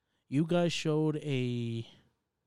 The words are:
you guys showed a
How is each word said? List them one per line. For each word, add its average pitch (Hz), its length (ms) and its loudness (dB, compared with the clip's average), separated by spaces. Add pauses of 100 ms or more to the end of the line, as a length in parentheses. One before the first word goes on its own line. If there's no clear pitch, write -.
(280)
you 143 180 2
guys 175 280 2
showed 156 500 0
a 120 640 -2 (600)